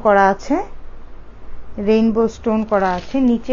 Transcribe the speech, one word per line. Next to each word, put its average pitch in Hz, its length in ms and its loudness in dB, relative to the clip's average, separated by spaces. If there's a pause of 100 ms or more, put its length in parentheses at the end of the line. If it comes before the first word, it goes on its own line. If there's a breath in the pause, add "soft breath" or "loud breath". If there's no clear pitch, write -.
করা 196 180 6 (100)
আছে, 269 240 -2 (1300)
রেইনবো 220 360 4 (120)
স্টোন 220 240 -2 (120)
করা 196 260 2
আছে। - 180 -8 (140)
নিচে 233 240 0